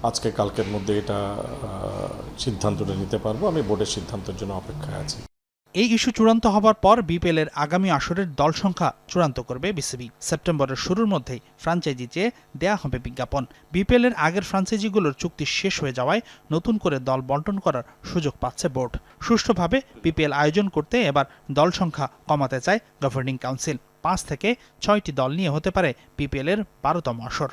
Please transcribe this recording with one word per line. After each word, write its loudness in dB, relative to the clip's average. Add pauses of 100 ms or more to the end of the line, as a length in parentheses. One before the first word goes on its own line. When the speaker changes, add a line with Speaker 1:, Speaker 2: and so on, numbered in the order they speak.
Speaker 1:
আজকে -2
কালকের -2
মধ্যে -2
এটা, -2
আহ, -8
সিদ্ধান্তটা -2
নিতে -2
পারবো। -2
আমি 0
বোর্ডের 0
সিদ্ধান্তের -8
জন্য -6
অপেক্ষায় -8
আছি। -8 (560)
Speaker 2:
এই 2
ইস্যু 2
চূড়ান্ত 4
হবার 6
পর 6
বিপিএল 2
এর 2
আগামী 2
আসরের 0
দল 4
সংখ্যা 0 (140)
চূড়ান্ত 0
করবে -4
বিসিবি। -6 (120)
সেপ্টেম্বরের 0
শুরুর 0
মধ্যেই -2 (200)
ফ্র্যাঞ্চাইজি -2
চেয়ে -2 (260)
দেয়া 0
হবে -4
বিজ্ঞাপন। -4 (260)
বিপিএল 6
এর 4
আগের 2
ফ্র্যাঞ্চাইজিগুলোর 0
চুক্তি -6
শেষ -2
হয়ে -2
যাওয়ায় 0 (300)
নতুন 2
করে 0
দল 0
বন্টন -2
করার 0 (200)
সুযোগ -2
পাচ্ছে -2
বোর্ড। -4 (240)
সুষ্ঠুভাবে 2 (220)
বিপিএল 2
আয়োজন 4
করতে 0
এবার 2 (260)
দল 4
সংখ্যা -2 (180)
কমাতে 0
চায় 2 (240)
গভর্নিং -2
কাউন্সিল। -4 (240)
পাঁচ 0
থেকে -2 (260)
ছয়টি 2
দল 0
নিয়ে 0
হতে 0
পারে 2 (240)
বিপিএল -2
এর 0 (200)
বারোতম 0
আসর। -4